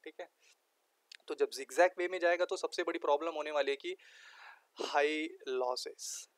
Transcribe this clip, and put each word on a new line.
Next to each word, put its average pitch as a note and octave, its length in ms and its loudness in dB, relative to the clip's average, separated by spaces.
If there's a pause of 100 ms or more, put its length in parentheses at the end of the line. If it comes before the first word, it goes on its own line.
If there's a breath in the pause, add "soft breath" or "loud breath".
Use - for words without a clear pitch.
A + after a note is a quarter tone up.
ठीक D#3+ 160 -16
है। E3+ 80 -12 (1000 soft breath)
तो D3+ 60 -2
जब C#3 160 2
zigzag C#3 480 4
वे F3 100 0
में F#3 100 -4
जाएगा F3 260 4
तो F#3 120 -2
सबसे - 260 -4
बड़ी E3 160 -2
प्रॉब्लम D#3 360 2
होने D3+ 160 -4
वाली C#3+ 200 2
है C#3 60 0
कि F3+ 200 -8 (840 loud breath)
हाई D#3 480 0 (200)
losses - 880 -6